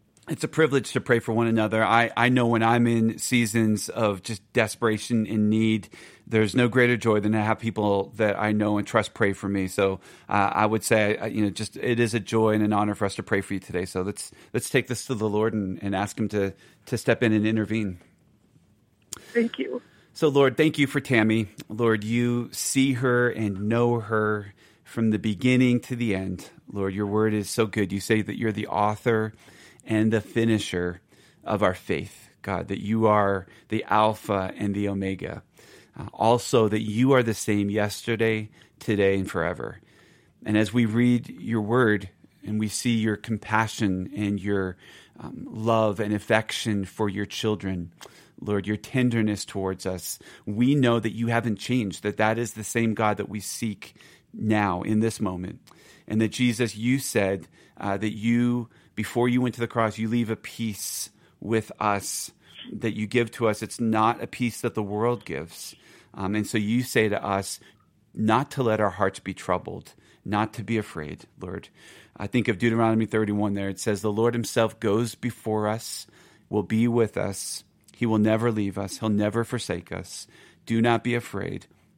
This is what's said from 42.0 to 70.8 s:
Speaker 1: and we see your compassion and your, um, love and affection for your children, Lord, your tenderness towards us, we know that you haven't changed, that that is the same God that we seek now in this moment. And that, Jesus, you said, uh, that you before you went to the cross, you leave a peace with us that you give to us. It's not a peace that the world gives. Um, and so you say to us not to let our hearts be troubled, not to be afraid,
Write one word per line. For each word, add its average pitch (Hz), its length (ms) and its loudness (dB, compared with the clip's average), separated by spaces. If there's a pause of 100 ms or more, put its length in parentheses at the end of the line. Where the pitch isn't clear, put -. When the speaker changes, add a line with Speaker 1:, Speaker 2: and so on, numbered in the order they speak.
Speaker 1:
and 107 160 -2
we 107 100 -2
see 120 280 -2
your 107 200 0
compassion 107 1000 -2
and 101 240 -2
your, 95 380 -2 (420)
um, - 280 -14
love 110 520 2
and 104 140 -2
affection 104 720 0
for 107 220 -2
your 101 180 -4
children, 92 640 -4 (480)
Lord, 101 280 -4
your 107 100 -2
tenderness 117 680 0
towards 95 420 -6
us, 92 320 -8 (260)
we 123 300 2
know 120 240 4
that 104 160 -2
you 117 120 -2
haven't 117 300 0
changed, 117 460 -2
that 104 140 -4
that 110 200 2
is 120 160 -4
the 110 100 -10
same 117 300 0
God 104 240 0
that - 120 -6
we 104 100 -8
seek - 560 -8 (360)
now 104 520 0
in 107 160 0
this 110 200 0
moment. 92 400 -6 (480)
And 107 140 0
that, 110 80 4
Jesus, 120 460 0
you 123 240 0
said, 98 480 0 (300)
uh, 101 200 -2
that 107 180 -4
you 117 540 0 (280)
before 120 320 0
you 123 100 2
went 123 160 0
to 117 60 -8
the 113 60 -2
cross, 110 300 0
you 110 120 -4
leave 117 200 0
a 110 60 -4
peace - 760 -8 (280)
with 110 400 -2
us - 520 -2 (420)
that 110 240 -4
you 107 100 -4
give 117 240 2
to 117 160 0
us. 107 140 0
It's - 180 -8
not 110 420 2
a 107 60 -6
peace - 340 -4
that 120 120 -2
the 107 100 -2
world 107 400 -2
gives. 80 500 -10 (400)
Um, 98 220 -4
and 107 100 -2
so - 120 -2
you 110 240 0
say 117 260 2
to 101 160 -2
us 98 380 -4 (520)
not 113 380 2
to 135 120 -2
let 107 180 2
our 104 80 4
hearts 98 300 0
be 95 140 -8
troubled, - 600 -6 (320)
not 104 280 -2
to 113 100 -10
be 110 140 -4
afraid, 78 480 -8 (140)